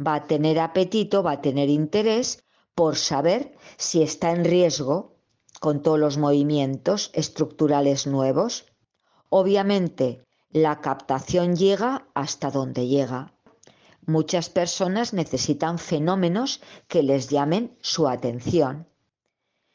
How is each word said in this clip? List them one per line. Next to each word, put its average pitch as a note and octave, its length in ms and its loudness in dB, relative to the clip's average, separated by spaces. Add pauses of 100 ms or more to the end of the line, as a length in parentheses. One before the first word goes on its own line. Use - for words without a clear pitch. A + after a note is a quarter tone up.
va D3+ 120 0
a D3 100 -6
tener D#3 320 2
apetito, F#3+ 640 0
va E3+ 100 0
a C#3 80 -6
tener C#3 280 0
interés G#3 760 0 (320)
por D#3 220 2
saber E3 580 -2 (220)
si - 260 0
está E3+ 300 -2
en F3 120 0
riesgo E3 720 2 (460)
con D3 200 0
todos D#3 200 2
los D3 180 0
movimientos C#3+ 960 0
estructurales C#3+ 920 0
nuevos. C#3 580 0 (640)
Obviamente, F#3+ 960 0 (240)
la D3+ 300 2
captación E3 720 -2
llega G3 600 0
hasta C#3 360 -6
donde C3 380 -2
llega. C3 440 -2 (720)
Muchas D#3+ 460 0
personas F#3+ 600 -2
necesitan C#3+ 680 -2
fenómenos F3+ 800 -2 (280)
que D#3+ 160 2
les C3+ 240 0
llamen D3+ 520 0
su - 280 0
atención. C3 800 -2 (880)